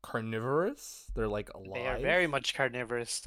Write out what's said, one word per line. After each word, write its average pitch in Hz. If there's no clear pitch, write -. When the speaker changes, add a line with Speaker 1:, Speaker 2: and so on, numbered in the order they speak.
Speaker 1:
carnivorous. 127
They're, 110
like, 104
alive. 95
Speaker 2:
They 123
are 127
very 160
much 139
carnivorous 120